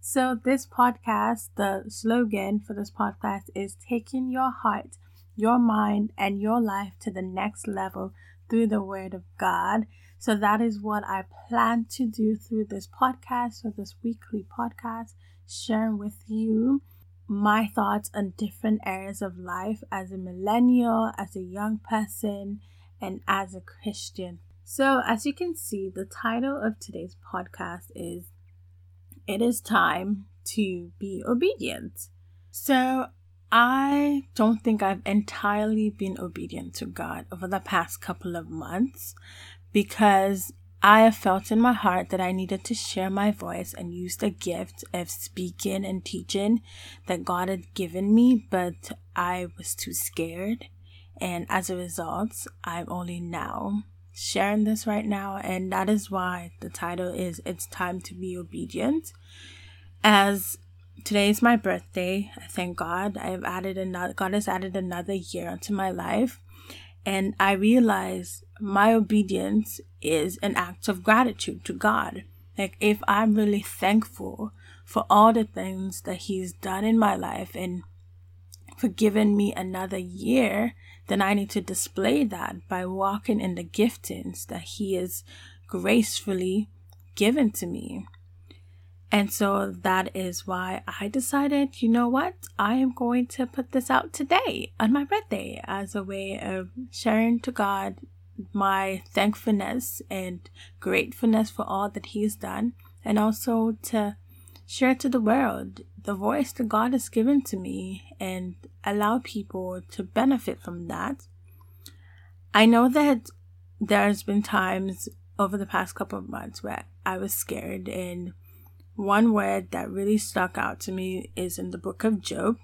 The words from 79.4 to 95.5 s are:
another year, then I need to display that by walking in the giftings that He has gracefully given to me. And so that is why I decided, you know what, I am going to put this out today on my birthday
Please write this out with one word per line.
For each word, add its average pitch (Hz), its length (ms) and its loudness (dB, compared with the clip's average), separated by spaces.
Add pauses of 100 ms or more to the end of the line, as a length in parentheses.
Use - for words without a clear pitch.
another 185 420 -6
year, 202 800 0 (320)
then 196 160 0
I 196 100 2
need 202 180 0
to 202 120 -2
display 214 640 0
that 185 440 -6
by 185 160 -4
walking 196 560 -2
in 185 140 -2
the 175 100 -8
giftings 185 840 -2
that 175 140 -8
He 190 320 -4
has 180 300 -6 (420)
gracefully 196 1000 0 (460)
given 226 380 2
to 190 140 -6
me. - 400 -8 (1040)
And 202 220 2
so 196 420 0
that 185 400 0
is 185 320 -6
why 185 360 -4 (180)
I 202 80 -4
decided, 277 720 0
you 233 80 4
know 240 200 4
what, 294 260 0 (240)
I 208 160 2
am 262 180 4
going 247 360 0
to 254 180 -4
put 247 260 -8
this 254 160 0
out 262 240 2
today - 680 -2
on 220 140 4
my 285 120 2
birthday - 600 -4